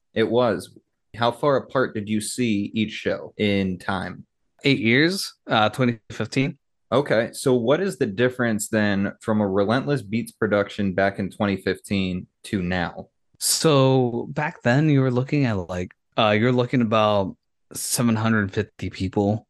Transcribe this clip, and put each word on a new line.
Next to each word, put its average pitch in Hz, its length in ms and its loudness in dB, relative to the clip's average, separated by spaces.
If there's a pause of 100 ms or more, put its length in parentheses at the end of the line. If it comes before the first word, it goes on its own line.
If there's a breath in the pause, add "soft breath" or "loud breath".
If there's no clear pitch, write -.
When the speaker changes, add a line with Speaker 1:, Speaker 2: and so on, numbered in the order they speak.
(140)
Speaker 1:
It 107 160 2
was. 113 480 0 (380)
How 120 160 2
far 143 240 0
apart 123 400 -2
did 101 140 -6
you 107 100 -2
see 107 540 -2
each 107 180 -2
show - 460 -6
in 98 420 0
time? 90 460 -6 (400)
Speaker 2:
Eight 139 140 4
years, 139 540 2 (140)
uh, 107 220 2
twenty 120 300 -2 (120)
fifteen. 135 460 -4 (340)
Speaker 1:
Okay. 117 400 0
So - 220 0
what 127 260 2
is 185 180 -4
the 139 80 0
difference 117 640 -2
then 101 540 0
from 110 180 0
a 104 80 2
Relentless 110 540 0
Beats 110 320 -6
production 101 600 -2
back 98 240 0
in 95 140 -4
twenty 101 240 -2
fifteen 92 720 -4 (160)
to 98 180 -4
now? 87 460 -4 (320)
Speaker 2:
So 131 920 2
back 151 320 -6
then 139 260 4
you 143 100 6
were 131 120 2
looking 135 340 0
at, 98 240 -2
like, 90 240 -6 (240)
uh, 107 200 4
you're 120 140 2
looking 123 300 2
about 104 560 2 (340)
seven 117 460 -2
hundred 110 340 0
fifty 98 380 -6
people 101 600 -2